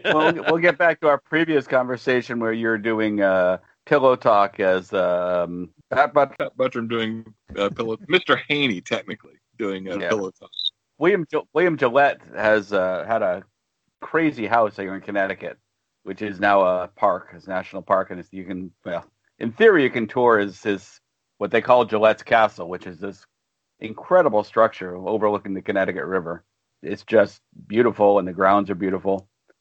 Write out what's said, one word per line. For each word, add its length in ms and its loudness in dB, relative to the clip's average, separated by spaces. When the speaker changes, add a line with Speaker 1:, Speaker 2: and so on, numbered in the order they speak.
Speaker 1:
we'll, 280 2
we'll 140 2
get 200 2
back 220 2
to 80 2
our 100 4
previous 480 0
conversation 720 -2
where 140 -2
you're 240 -2
doing, 420 -2
uh, 380 2
Pillow 320 4
Talk 440 2
as, 340 0
um, 760 -2
Pat 240 0
But- 240 0
Speaker 2:
Pat 180 -8
Buttram 320 -4
doing, 460 -6
uh, 100 0
Pillow, 300 -6
Mister 280 2
Haney, 320 -2
technically, 540 -10
doing, 320 -6
uh, 80 -6
Speaker 1:
Yeah. 100 -6
Speaker 2:
Pillow 220 -4
Talk. 200 -20
Speaker 1:
William 320 0
Gi-, 220 -6
William 240 0
Gillette 460 2
has, 380 0
uh, 340 -2
had 140 -2
a 240 -2
crazy 460 -2
house 320 2
here 160 -6
in 80 -12
Connecticut, 560 -4
which 180 -12
is 180 -8
now 220 4
a 260 0
park, 460 -2
it's 120 -20
a 40 -12
national 320 -8
park, 280 0
and 80 -10
it's, 140 -18
you 120 -12
can, 280 -10
well, 180 -8
in 140 -6
theory, 300 6
you 80 0
can 160 -4
tour 320 2
his, 240 -6
his, 360 -6
what 120 -4
they 100 2
call 240 4
Gillette's 380 2
Castle, 440 0
which 200 -12
is 120 -14
this 280 -14
incredible 640 0
structure 520 0
overlooking 580 -2
the 80 -8
Connecticut 420 -2
River. 400 -6
It's 220 -10
just 380 2
beautiful, 520 4
and 100 -2
the 40 -8
grounds 380 2
are 40 -6
beautiful. 540 -4